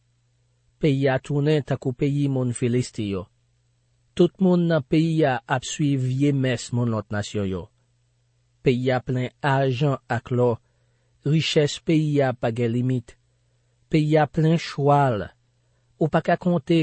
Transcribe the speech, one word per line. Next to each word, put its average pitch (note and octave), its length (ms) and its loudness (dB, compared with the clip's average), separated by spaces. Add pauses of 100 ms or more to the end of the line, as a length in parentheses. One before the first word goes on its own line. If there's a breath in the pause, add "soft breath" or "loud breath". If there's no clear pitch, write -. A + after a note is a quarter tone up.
(800)
Peyi C3+ 320 2
a C3 80 0
tounen D3 420 0
tankou C3 300 -4
peyi C#3+ 400 -2
moun B2+ 240 -2
Feliste A#2+ 480 -2
yo. G2 220 -6 (880)
Tout F3 240 4
moun F3+ 300 4
nan D#3+ 120 2
peyi D#3+ 460 2
a B2+ 160 0
ap C3 240 -4
swiv C#3 400 0
vye C#3 240 0
mès C3 400 -2
moun A#2+ 180 0
lòt G#2+ 220 -4
nasyon G#2 400 -4
yo. F2 100 -6 (1000)
Peyi B2+ 260 0
a B2+ 140 -2
plen B2+ 240 -4 (160)
ajan C3+ 640 0
ak A#2 240 -6
lò, B2 240 2 (720)
richès D3 560 0
peyi D3+ 400 0
a B2+ 80 0
pa A#2+ 180 -4
gen A#2 220 -2
limit. B2 400 -4 (800)
Peyi D3+ 240 2
a D3+ 100 4
plen D#3+ 300 2
chwal, C#3 720 0 (720)
ou D#3+ 80 2
pa D#3+ 160 0
ka F3 160 0
konte E3+ 420 0